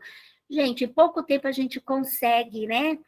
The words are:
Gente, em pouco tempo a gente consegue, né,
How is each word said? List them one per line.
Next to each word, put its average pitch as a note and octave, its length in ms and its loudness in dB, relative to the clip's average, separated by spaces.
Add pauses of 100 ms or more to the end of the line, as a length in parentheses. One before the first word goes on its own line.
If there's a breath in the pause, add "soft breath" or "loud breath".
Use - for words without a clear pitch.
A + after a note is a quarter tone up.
(480 loud breath)
Gente, C4+ 360 -2
em A#3+ 40 -2
pouco E4 360 4
tempo C#4 240 0
a C4+ 40 -2
gente C4 300 -4
consegue, A#3+ 840 -2
né, D4 400 0